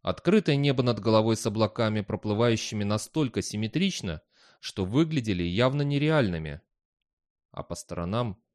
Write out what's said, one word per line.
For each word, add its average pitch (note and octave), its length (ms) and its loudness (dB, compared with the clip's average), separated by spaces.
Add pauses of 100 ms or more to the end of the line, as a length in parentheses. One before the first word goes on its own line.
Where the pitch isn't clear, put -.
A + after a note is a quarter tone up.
Открытое E3+ 560 2
небо C#3 260 2
над A#2+ 160 2
головой A2 380 4
с - 100 -6
облаками, G#2+ 540 0
проплывающими G#2+ 800 0
настолько G#2+ 580 -2
симметрично, A2 800 -4 (380)
что - 260 -6
выглядели A2+ 600 0
явно B2 380 0
нереальными. C#3 800 0 (920)
А - 100 -10
по - 140 -10
сторонам F#2 640 -6 (120)